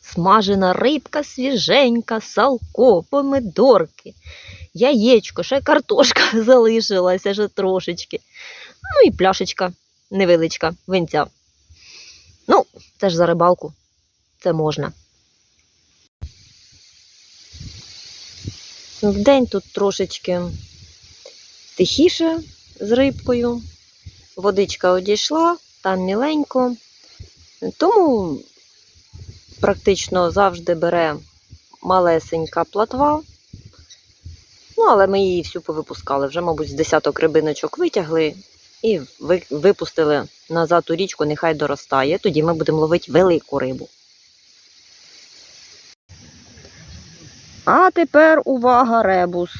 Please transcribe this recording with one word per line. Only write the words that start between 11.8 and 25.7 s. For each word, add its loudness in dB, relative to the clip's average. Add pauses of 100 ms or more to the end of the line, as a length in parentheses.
Ну, 2 (320)
це -2
ж -4
за 2
рибалку, 0 (680)
це -2
можна. -4 (4000)
Вдень 2
тут -8 (100)
трошечки -4 (1400)
тихіше 0 (400)
з -4
рибкою. 0 (720)
Водичка -2
одійшла, 0 (260)